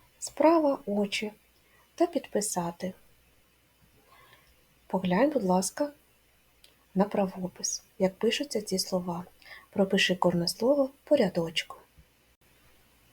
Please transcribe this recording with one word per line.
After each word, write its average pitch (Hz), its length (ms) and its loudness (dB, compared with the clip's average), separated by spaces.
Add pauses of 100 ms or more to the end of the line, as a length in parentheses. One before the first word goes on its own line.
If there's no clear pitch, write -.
(180)
справа 302 680 2
очі 208 460 -2 (600)
та 339 120 2
підписати. 190 840 -4 (1900)
Поглянь, 190 440 2
будь 247 140 -2
ласка, 185 480 0 (1000)
на 190 100 4
правопис, 185 800 -4 (160)
як 185 200 0
пишуться 226 440 -2
ці 190 160 -6
слова. 180 460 -4 (460)
Пропиши 190 460 2
кожне 170 320 2
слово 269 420 2 (140)
по 294 120 4
рядочку. 170 600 0 (1400)